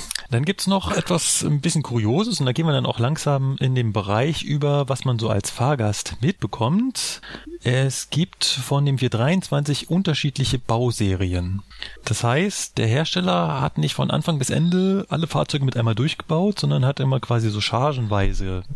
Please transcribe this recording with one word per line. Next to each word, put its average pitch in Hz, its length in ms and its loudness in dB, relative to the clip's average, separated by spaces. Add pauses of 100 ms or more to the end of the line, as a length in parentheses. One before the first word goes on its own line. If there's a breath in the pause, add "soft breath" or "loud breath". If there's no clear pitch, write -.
(320 loud breath)
Dann 120 120 0
gibt's 190 220 -2
noch 190 320 0
etwas - 460 0
ein 147 180 0
bisschen 160 220 0
Kurioses 127 560 0
und 139 80 2
da 127 60 4
gehen 160 120 0
wir 160 60 2
dann 131 160 2
auch 127 100 -2
langsam 135 640 0
in 131 160 0
den 117 180 0
Bereich 110 500 0
über, 143 460 0
was 135 160 -4
man 123 140 2
so 110 100 -2
als 104 220 -2
Fahrgast 117 680 -2
mitbekommt. 175 1000 -2 (420 loud breath)
Es 131 460 0
gibt - 360 -2
von 139 400 0
dem 139 120 2
vier 127 120 2
dreiundzwanzig 143 840 0
unterschiedliche 143 640 0
Bauserien. 98 1040 0 (440 loud breath)
Das - 180 0
heißt, 151 560 0
der 113 80 2
Hersteller 165 760 0
hat 143 160 -2
nicht 151 160 0
von 135 160 0
Anfang 151 300 0
bis 131 100 -2
Ende 185 600 2
alle 151 180 -2
Fahrzeuge 151 380 0
mit 127 120 0
einmal 113 180 2
durchgebaut, 160 640 0
sondern 143 260 2
hat 139 160 0
immer 135 180 2
quasi 113 320 0
so 104 100 -2
chargenweise 104 1040 0 (120)